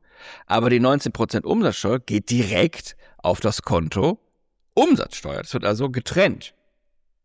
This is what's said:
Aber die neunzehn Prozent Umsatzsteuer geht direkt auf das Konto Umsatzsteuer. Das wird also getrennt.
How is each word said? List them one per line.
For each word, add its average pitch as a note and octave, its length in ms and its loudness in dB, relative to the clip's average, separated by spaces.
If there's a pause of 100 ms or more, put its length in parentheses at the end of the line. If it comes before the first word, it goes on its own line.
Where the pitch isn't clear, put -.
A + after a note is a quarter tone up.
(480)
Aber A#2 220 2
die A#2+ 100 4
neunzehn C3 320 2
Prozent A2 340 -2
Umsatzsteuer C3 540 0
geht - 300 -4
direkt A2 640 0 (220)
auf - 240 -2
das G#2+ 220 -2
Konto F#2+ 540 0 (560)
Umsatzsteuer. - 680 0
Das - 120 -14
wird - 120 -4
also A2 240 0
getrennt. - 640 -2 (680)